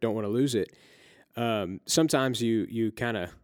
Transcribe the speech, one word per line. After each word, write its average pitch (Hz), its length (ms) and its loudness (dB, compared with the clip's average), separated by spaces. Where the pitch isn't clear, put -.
don't 113 120 0
wanna 107 160 -2
lose 123 240 2
it. 98 180 0
Um, 107 520 -2
sometimes 135 560 2
you, 113 260 2
you 113 220 0
kinda, 107 400 -4